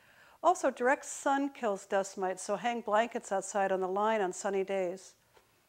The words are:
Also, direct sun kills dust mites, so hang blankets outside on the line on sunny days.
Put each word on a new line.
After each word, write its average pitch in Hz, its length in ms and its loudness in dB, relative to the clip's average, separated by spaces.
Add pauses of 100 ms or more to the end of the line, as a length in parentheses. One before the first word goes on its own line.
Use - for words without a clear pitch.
(440)
Also, 330 280 4
direct 262 340 2
sun - 440 0
kills 202 360 -4
dust 190 320 0
mites, 185 260 -2
so 208 120 -2
hang 233 260 -2
blankets 220 500 0
outside 196 400 0
on 190 100 2
the 185 60 -2
line 208 320 2
on 185 140 0
sunny 196 300 -2
days. 190 500 -4 (560)